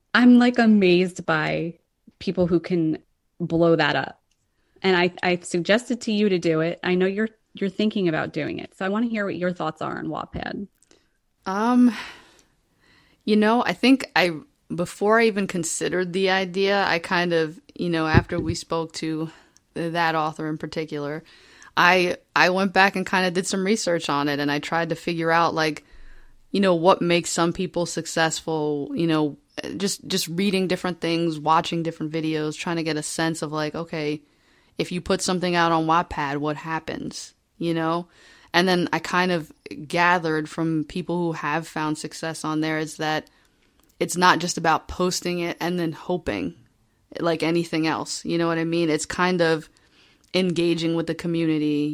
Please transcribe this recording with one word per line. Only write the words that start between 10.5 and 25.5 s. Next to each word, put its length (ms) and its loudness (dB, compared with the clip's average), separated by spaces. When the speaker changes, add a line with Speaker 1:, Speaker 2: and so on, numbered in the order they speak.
Speaker 2:
Um, 480 4
you 100 2
know, 300 4
I 80 0
think 420 2
I, 160 4
before 460 2
I 60 4
even 220 0
considered 680 -4
the 160 0
idea, 560 0
I 140 0
kind 340 0
of, 260 0
you 140 -2
know, 180 0
after 320 0
we 160 -2
spoke 380 -6
to 360 -4
th-, 180 -4
that 220 0
author 320 -4
in 100 -4
particular, 680 -8
I, 420 4
I 160 6
went 200 2
back 240 6
and 100 -2
kinda 260 2
did 160 -2
some 180 -2
research 440 0
on 200 2
it, 100 0
and 120 0
I 80 0
tried 300 -2
to 60 -2
figure 360 -2
out, 240 4